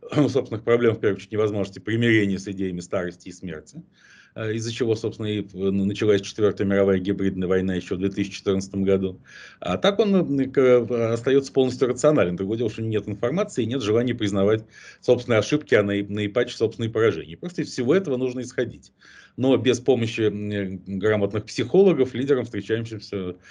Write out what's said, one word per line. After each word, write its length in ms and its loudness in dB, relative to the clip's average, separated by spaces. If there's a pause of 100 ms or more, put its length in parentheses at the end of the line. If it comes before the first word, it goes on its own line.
<clears throat> 160 -6
у 120 4
собственных 340 -4
проблем, 320 4
в 40 -8
первую 180 0
очередь, 140 -18
невозможности 480 -2
примирения 600 2
с 80 -10
идеями 320 -4
старости 500 -6
и 40 -14
смерти, 500 -14 (520)
э, 180 -4
из-за 180 -6
чего, 240 0
собственно, 320 -6
и, 140 -2
э, 300 -4
началась 500 2
Четвёртая 460 0
мировая 320 4
гибридная 500 -2
война 260 0
ещё 200 -6
в 40 -6
две 100 0
тысячи 300 -4
четырнадцатом 440 -2
году. 380 0 (380)
А 180 -2
так 220 2
он, 420 2
э, 60 0
к-, 140 -4
э, 520 4
остаётся 400 0
полностью 360 2
рационален. 480 2
Другое 200 -2
дело, 120 -2
что 120 -8
нет 280 -2
информации 540 -2
и 40 -2
нет 140 -4
желания 340 0
признавать 480 2 (380)
собственные 380 2
ошибки, 360 0
а 80 6
наи-, 240 0
наипаче 500 -2
собственные 340 -2
поражения. 460 0
Просто 260 -8
из 80 -8
всего 240 0
этого 220 0
нужно 240 -4
исходить. 500 -8 (460)
Но 200 4
без 220 2
помощи, 440 0
м, 600 -4 (160)
грамотных 460 0
психологов 680 2
лидерам, 300 0
встречающимся 920 -6 (160)